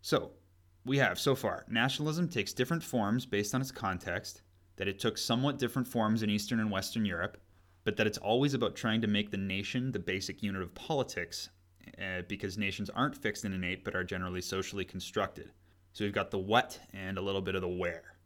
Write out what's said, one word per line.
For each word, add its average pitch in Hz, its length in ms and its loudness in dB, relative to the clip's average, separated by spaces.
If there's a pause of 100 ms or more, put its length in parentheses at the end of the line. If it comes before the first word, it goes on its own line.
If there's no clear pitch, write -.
So, - 300 0 (520)
we 135 140 2
have, 104 200 4
so 139 160 4
far, 87 360 0
nationalism 147 580 2
takes 107 240 0
different 160 320 0
forms 117 420 2
based 104 300 0
on 127 60 2
its 135 100 -4
context, - 720 -4 (340)
that 98 120 -2
it 98 120 -2
took - 180 0
somewhat 135 420 2
different 123 280 0
forms 110 360 2
in 104 60 2
Eastern 104 300 2
and 107 120 2
Western 98 340 0
Europe, 87 320 -2 (460)
but 104 140 0
that 110 100 6
it's 101 100 0
always 131 360 4
about 135 220 2
trying 113 260 2
to 110 60 2
make 104 220 2
the 98 80 -4
nation 98 540 -2
the 107 80 -2
basic 95 420 -4
unit 95 200 -2
of 87 120 -6
politics, - 760 -4 (520)
uh, 92 260 -4
because 98 300 -4
nations 98 320 -2
aren't - 280 0
fixed - 260 -2
and 98 100 -2
innate, 92 300 -4
but 98 120 -4
are 92 80 0
generally 90 380 -4
socially 95 440 -2
constructed. - 680 -4 (400)
So - 140 -2
we've 101 80 0
got 98 180 0
the 101 60 0
what 107 420 4 (140)
and 95 240 -4
a 92 40 0
little 98 200 0
bit 95 140 0
of 92 60 2
the 92 60 -2
where. 90 480 -4 (100)